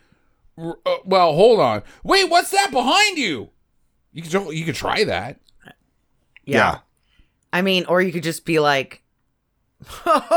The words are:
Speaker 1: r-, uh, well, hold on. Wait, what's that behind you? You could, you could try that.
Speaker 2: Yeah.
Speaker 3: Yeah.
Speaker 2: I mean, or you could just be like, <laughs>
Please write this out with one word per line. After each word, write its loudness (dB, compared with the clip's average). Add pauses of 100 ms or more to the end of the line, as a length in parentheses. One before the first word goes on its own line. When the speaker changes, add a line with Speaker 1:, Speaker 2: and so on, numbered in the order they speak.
(560)
Speaker 1:
r-, -12
uh, -2
well, 2
hold 6
on. 0 (220)
Wait, 2
what's 2
that 0
behind 0
you? -6 (640)
You -16
could, -4
you -8
could -6
try -2
that. -6 (1040)
Speaker 2:
Yeah. -2
Speaker 3:
Yeah. 2 (720)
Speaker 2:
I 0
mean, 0
or 2
you -2
could -6
just -8
be 0
like, -2 (800)
<laughs> -20 (320)